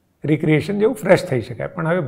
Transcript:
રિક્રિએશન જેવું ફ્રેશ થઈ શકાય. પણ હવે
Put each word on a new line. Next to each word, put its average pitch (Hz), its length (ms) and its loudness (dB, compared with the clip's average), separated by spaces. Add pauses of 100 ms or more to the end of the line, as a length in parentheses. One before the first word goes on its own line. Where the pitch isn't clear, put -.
(240)
રિક્રિએશન 156 560 0
જેવું 220 160 2
ફ્રેશ 180 340 2
થઈ 127 120 0
શકાય. 120 340 -8
પણ 165 180 -2
હવે 185 140 0